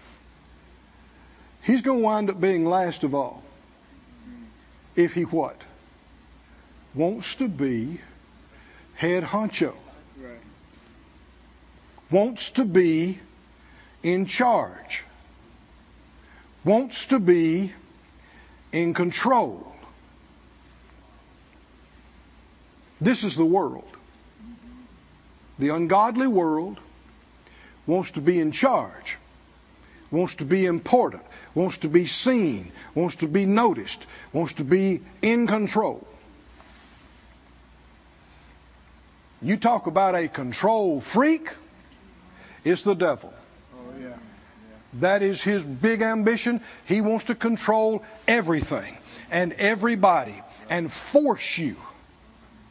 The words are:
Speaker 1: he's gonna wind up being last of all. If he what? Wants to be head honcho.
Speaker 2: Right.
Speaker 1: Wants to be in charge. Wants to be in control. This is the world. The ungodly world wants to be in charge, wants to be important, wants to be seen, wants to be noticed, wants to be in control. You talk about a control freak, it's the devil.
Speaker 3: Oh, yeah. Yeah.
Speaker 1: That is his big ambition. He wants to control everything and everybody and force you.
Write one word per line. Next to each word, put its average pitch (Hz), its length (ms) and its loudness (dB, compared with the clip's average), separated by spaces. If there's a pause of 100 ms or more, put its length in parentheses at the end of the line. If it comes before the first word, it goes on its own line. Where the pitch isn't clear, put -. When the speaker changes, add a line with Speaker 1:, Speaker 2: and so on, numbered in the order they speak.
(1600)
Speaker 1:
he's 240 200 2
gonna 262 180 0
wind 214 300 0
up 190 120 -6
being 180 240 2
last 175 380 0
of 139 100 0
all. 135 300 -4 (1500)
If 170 180 2
he 175 100 -2
what? 151 380 -4 (1300)
Wants 185 400 -4
to 262 120 -2
be 139 540 -4 (920)
head 175 280 -2
honcho. 185 520 -4 (440)
Speaker 2:
Right. 120 200 -20 (1700)
Speaker 1:
Wants 208 420 0
to 254 140 0
be 175 540 2 (800)
in 180 240 0
charge. - 800 -2 (1600)
Wants 220 440 2
to 269 120 4
be 175 540 4 (1000)
in 170 220 0
control. 180 720 0 (3250)
This 220 240 0
is 170 120 -4
the 160 100 2
world. 160 420 0 (1700)
The 139 100 0
ungodly 202 580 2
world 175 520 0 (1080)
wants 175 240 0
to 156 100 -8
be 170 180 4
in 156 120 0
charge, 180 680 -2 (920)
wants 160 240 -2
to 151 100 -8
be 185 200 2
important, 170 580 0 (320)
wants 175 220 0
to 160 120 -6
be 170 180 4
seen, 147 640 0 (240)
wants 170 220 0
to 160 100 -2
be 190 180 2
noticed, 196 600 0 (260)
wants 151 220 -2
to 156 100 -6
be 185 380 2 (200)
in 233 260 2
control. 202 600 -2 (3250)
You 185 160 0
talk 233 300 2
about 185 260 4
a 170 140 0
control 160 760 0
freak, 311 500 2 (1120)
it's 170 200 0
the 202 100 2
devil. 160 400 -2 (420)
Speaker 3:
Oh, 127 240 -18
yeah. 127 100 -14
Yeah. 120 60 -16 (840)
Speaker 1:
That 196 240 2
is 196 180 0
his 196 220 0
big 180 400 0
ambition. 226 580 0 (240)
He 208 160 0
wants 214 240 -2
to 240 100 -2
control 220 680 0 (240)
everything 156 680 0 (360)
and 170 220 0
everybody 196 840 2 (340)
and 165 220 -4
force - 680 0
you. 151 180 -4 (960)